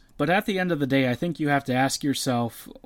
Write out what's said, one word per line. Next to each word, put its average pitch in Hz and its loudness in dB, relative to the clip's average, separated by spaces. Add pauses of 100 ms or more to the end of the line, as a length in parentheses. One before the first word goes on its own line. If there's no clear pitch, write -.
(180)
But 147 0
at 196 2
the 190 -2
end 180 0
of 147 0
the 139 0
day, 131 2
I 123 0
think 170 -4
you 151 -2
have 143 2
to 123 -2
ask 135 0
yourself, 123 -2 (180)